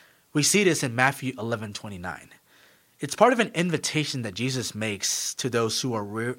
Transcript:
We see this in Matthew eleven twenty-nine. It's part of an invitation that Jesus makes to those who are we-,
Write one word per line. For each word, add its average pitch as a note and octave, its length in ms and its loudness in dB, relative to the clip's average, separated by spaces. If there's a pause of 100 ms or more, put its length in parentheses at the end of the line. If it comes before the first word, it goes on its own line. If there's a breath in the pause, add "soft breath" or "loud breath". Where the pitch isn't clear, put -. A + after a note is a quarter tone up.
(340 soft breath)
We D3 100 2
see G3+ 200 4
this D#3+ 200 4
in A#2+ 100 -2
Matthew C3 440 2
eleven G#2+ 360 -4
twenty-nine. F2+ 560 -10 (680 soft breath)
It's - 160 -8
part B3 180 8
of A#3+ 60 2
an G#3+ 160 0
invitation D#3 640 -2
that G#2 140 -6
Jesus B2+ 400 -2
makes G#2 600 -4
to C3 140 -4
those A2+ 320 0
who B2 120 -2
are G#2 120 -2
we-, A2+ 340 -4